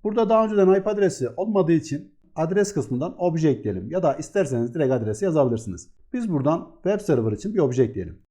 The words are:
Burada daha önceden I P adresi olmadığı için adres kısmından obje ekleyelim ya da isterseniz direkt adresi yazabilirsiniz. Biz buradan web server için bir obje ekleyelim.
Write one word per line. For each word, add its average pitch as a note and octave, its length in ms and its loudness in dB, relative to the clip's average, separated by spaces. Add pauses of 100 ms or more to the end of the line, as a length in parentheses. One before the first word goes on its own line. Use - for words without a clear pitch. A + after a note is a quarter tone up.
Burada G#3+ 240 2
daha A3 160 4
önceden G3 360 4
I - 20 -12
P G3+ 80 -2
adresi F#3+ 380 0
olmadığı F#3 440 0
için D#3 460 -2 (160)
adres F#3+ 400 0
kısmından B2+ 440 -4
obje E3 300 2
ekleyelim G#2 420 -2
ya F3 120 -2
da C#3+ 120 2
isterseniz B2 600 -2
direkt C#3 180 2
adresi A#2 320 -2
yazabilirsiniz. B2 680 0 (220)
Biz A#3 200 -4
buradan D3 420 0
web G3+ 260 -2
server A#2+ 320 0
için G3 220 -6
bir G#3 40 0
obje C3 240 2
ekleyelim. F2+ 480 -4